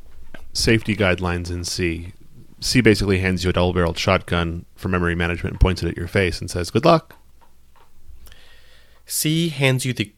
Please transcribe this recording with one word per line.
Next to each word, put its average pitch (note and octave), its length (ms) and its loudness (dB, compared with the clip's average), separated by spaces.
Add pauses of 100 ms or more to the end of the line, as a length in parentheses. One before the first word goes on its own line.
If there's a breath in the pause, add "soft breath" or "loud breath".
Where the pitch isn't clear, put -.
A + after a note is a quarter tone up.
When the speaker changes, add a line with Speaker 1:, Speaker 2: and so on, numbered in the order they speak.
(520)
Speaker 1:
safety A2+ 420 2
guidelines F2+ 560 0
in F2 140 -6
C. E2+ 480 -4 (480)
C - 220 2
basically G2 380 4
hands F#2 220 0
you F2+ 80 2
a - 40 4
double-barreled F2 440 2
shotgun E2+ 680 0 (100)
for - 120 -6
memory F2 260 0
management E2+ 400 -2
and - 60 -2
points F#2 220 4
it E2+ 60 -2
at - 80 -6
your E2+ 100 -6
face F#2 320 0
and F2+ 120 -8
says, F2 200 -6
"Good - 140 2
luck." E3 320 2 (1900 soft breath)
Speaker 2:
C D#3+ 420 0
hands C3 380 2
you B2+ 80 -2
the - 240 -4